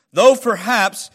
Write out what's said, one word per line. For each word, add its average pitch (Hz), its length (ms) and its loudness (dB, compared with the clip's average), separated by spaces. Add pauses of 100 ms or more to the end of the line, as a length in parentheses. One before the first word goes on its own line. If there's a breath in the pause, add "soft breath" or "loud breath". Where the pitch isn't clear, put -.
(120)
though 247 240 4
perhaps 208 800 -4